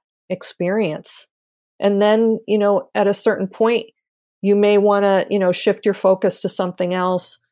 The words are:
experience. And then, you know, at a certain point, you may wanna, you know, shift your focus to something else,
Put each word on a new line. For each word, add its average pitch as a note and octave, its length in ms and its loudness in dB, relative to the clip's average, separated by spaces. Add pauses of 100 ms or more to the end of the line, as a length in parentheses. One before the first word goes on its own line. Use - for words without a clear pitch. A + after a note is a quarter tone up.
(300)
experience. F#3 1000 -6 (500)
And G3+ 220 0
then, A3 380 2 (100)
you G#3+ 100 2
know, G3+ 360 0
at G#3 120 0
a G3+ 80 2
certain G3 320 -2
point, A3+ 400 -2 (540)
you G3+ 160 2
may G#3 220 4
wanna, G3+ 500 2
you G3+ 100 -2
know, F3+ 140 2
shift - 320 -2
your G3+ 100 2
focus F#3+ 460 0
to F#3+ 80 -4
something F3+ 460 -4
else, F#3 440 -4 (140)